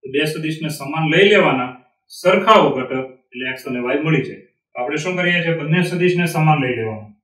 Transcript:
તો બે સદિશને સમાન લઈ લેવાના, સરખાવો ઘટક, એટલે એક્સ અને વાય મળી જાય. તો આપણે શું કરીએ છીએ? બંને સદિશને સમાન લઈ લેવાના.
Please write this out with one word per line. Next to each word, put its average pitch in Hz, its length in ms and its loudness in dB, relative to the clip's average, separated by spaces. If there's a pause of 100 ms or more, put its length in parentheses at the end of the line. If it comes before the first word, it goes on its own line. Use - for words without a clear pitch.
તો 131 80 -14
બે 147 160 -2
સદિશને 156 420 -6
સમાન 151 420 -4
લઈ 190 180 4
લેવાના, 131 480 2 (320)
સરખાવો 196 640 4
ઘટક, 131 400 -6
એટલે 131 400 -12
એક્સ 131 180 -10
અને 123 120 -4
વાય 123 160 -2
મળી 151 260 0
જાય. - 180 -10
તો - 420 -14
આપણે 147 140 -4
શું 175 200 -4
કરીએ 175 260 -2
છીએ? 165 120 -2
બંને 156 280 0
સદિશને 175 440 0
સમાન 156 360 2
લઈ 123 140 -2
લેવાના. 110 340 -8 (140)